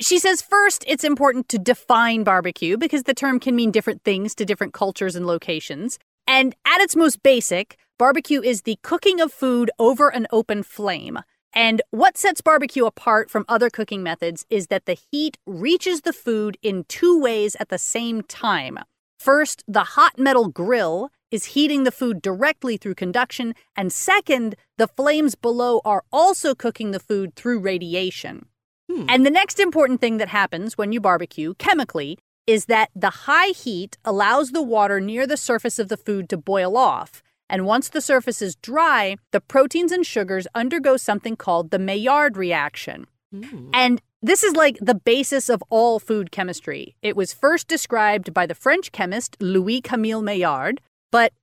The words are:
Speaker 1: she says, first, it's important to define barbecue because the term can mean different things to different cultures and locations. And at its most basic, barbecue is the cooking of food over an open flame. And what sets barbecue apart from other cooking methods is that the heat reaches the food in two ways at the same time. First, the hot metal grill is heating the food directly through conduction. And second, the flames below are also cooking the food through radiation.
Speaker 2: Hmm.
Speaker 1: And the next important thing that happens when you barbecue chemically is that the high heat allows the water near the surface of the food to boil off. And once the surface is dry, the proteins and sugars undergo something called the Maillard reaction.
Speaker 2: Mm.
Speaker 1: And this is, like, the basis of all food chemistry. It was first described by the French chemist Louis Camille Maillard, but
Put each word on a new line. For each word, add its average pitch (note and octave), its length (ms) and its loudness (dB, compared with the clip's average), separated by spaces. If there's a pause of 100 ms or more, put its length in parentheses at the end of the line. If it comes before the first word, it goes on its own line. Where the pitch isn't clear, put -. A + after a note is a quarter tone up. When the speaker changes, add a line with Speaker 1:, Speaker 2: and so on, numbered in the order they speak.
Speaker 1:
she F4+ 180 2
says, F#4+ 240 0
first, G4+ 440 2
it's - 180 -2
important C4 460 0
to A3+ 80 -2
define A3+ 680 2
barbecue F3+ 520 0
because C#4+ 280 -2
the C4+ 100 -14
term C4 240 -2
can B3+ 180 -2
mean A3+ 140 0
different G#3 320 -2
things G3+ 340 -2
to G#3+ 80 -4
different F#3+ 300 -4
cultures G3 420 -4
and F3 100 -6
locations. E3 720 -6 (280)
And C4 280 2 (120)
at E4+ 140 4
its F#4 160 0
most D#4+ 260 2
basic, A3+ 540 2 (220)
barbecue C#4 440 2
is A3+ 200 0
the A3 200 -4
cooking F4 380 2
of D#4+ 120 0
food B3 460 0
over C4 300 4
an A#3+ 240 -4
open G#3 320 0
flame. - 560 -8 (360)
And A3+ 240 2 (120)
what - 260 4
sets - 220 0
barbecue C#4+ 440 2
apart A3 460 0
from G#3 180 -2
other A3+ 220 2
cooking G3+ 320 -6
methods E3+ 480 -6
is G3+ 160 0
that F#3+ 200 -4
the F3+ 120 -2 (140)
heat D4 240 -4 (100)
reaches D4+ 540 -2
the E4+ 120 -4
food G#3+ 500 -4
in F#3+ 260 -2
two F4 320 4
ways A3 400 0
at G#3+ 80 -8
the F3+ 100 -4
same A#3 440 -6
time. D#3 580 -6 (400)
First, C#4+ 480 2
the G3+ 160 2
hot - 340 4
metal B3+ 300 4
grill F#3+ 640 -2 (200)
is A3 140 -6
heating C#4+ 400 2
the B3 80 2
food A#3 280 -4
directly A3+ 560 -2
through F#3+ 200 -8
conduction. A#3 580 -4 (220)
And F#3 160 -4
second, C4 640 0 (220)
the A3 100 2
flames D4 480 0
below A#3+ 480 0
are G#3 260 0
also D#4+ 460 2
cooking A3 340 -6
the G3 80 -6
food G3 380 -4
through A#3+ 240 -2
radiation. F3+ 840 -6 (440)
Speaker 2:
Hmm. D4 180 -4
Speaker 1:
And B3+ 160 6
the C#4 60 4
next F#4+ 300 0
important D4+ 400 2
thing A3+ 160 0
that G#3+ 140 -4
happens G3+ 460 -4
when G#3 140 -2
you A#3 100 -2
barbecue F3+ 540 0
chemically F#3+ 640 -2 (300)
is A3 160 4
that A3 320 2
the F#3+ 140 0
high E4+ 420 2
heat G3+ 520 -8
allows A3 460 2
the D#4+ 100 -2
water G#3 400 0
near A3 240 -4
the C#4 120 -2
surface A#3 420 -4
of G#3 100 -4
the - 80 -6
food G3 340 -6
to G3 60 -4
boil F#3+ 400 -2
off. A3 460 0 (280)
And F#3+ 160 -2
once A#3 240 0
the D#4 100 -4
surface B3+ 400 0
is F#3+ 160 -8
dry, B3 600 0 (140)
the G3+ 100 0
proteins D#4+ 520 2
and F4+ 120 0
sugars F#3+ 500 -4
undergo C4 420 0
something A3 400 -4
called E3+ 340 -2
the F#3+ 80 0
Maillard G#3+ 600 0
reaction. E3 680 -4 (280)
Speaker 2:
Mm. G3+ 400 -16
Speaker 1:
And B3 260 2 (220)
this E4 200 2
is, F#4+ 140 2
like, D4 240 4
the G#3 140 4
basis A#3 560 0
of G#3+ 180 0
all A3+ 320 2
food G#3 320 -4
chemistry. E3+ 720 -10
It G#3 140 -4
was F#3+ 180 -4
first D#4 340 0
described G#3+ 640 -2
by F3+ 140 0
the D#3+ 80 -6
French E4 380 -2
chemist G3+ 480 -6
Louis F#3+ 420 0
Camille A3 400 -4
Maillard, F3+ 580 -2 (320)
but A#3 300 4